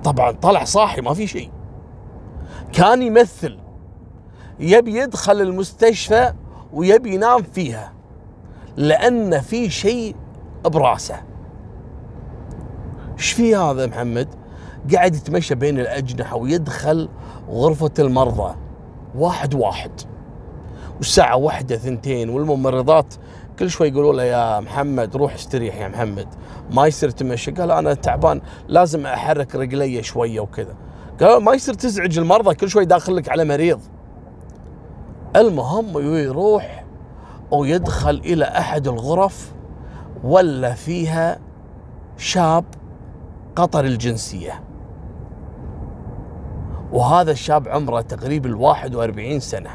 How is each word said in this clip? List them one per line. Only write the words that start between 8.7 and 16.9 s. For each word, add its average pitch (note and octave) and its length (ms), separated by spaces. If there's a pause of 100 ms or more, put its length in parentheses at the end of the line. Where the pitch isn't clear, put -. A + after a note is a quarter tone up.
لأن F#3 640
في A3 300
شيء A3 460 (500)
براسه. C#3+ 500 (2000)
"ايش - 140
في A#3 240
هذا C#3 320
محمد؟" A#2+ 400 (680)
قاعد F3 220
يتمشى D3+ 400
بين C#3 240
الأجنحة B2 560
ويدخل D3 720 (400)